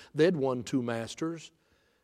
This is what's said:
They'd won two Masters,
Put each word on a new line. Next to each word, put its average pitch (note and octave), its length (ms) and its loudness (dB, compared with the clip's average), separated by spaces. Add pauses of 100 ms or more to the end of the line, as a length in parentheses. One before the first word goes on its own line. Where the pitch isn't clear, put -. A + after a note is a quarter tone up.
(140)
They'd E3+ 220 4
won C3 280 0
two C3+ 180 0
Masters, A#2+ 680 -6 (520)